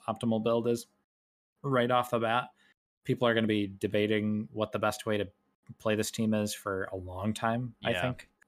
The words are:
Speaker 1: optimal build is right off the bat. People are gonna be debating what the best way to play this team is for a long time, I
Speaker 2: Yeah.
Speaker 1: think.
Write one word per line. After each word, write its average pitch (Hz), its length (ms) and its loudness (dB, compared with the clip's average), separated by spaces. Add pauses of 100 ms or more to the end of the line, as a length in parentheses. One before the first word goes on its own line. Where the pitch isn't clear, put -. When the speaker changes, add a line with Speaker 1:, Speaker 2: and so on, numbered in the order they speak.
Speaker 1:
optimal 110 340 0
build 117 240 2
is 120 200 0 (760)
right 127 280 2
off 123 200 2
the 120 80 2
bat. 113 300 0 (560)
People 123 240 2
are 113 60 6
gonna 113 120 2
be 104 320 0
debating 107 720 2
what 107 200 -4
the 110 60 -2
best 107 280 -2
way 107 120 0
to 98 100 -2 (500)
play 110 160 0
this 107 160 0
team 110 240 0
is 104 180 0
for 95 400 -4
a 95 40 -6
long 92 360 -4
time, 117 420 -2 (100)
I 117 80 0
Speaker 2:
Yeah. 90 100 -2
Speaker 1:
think. - 260 -4 (200)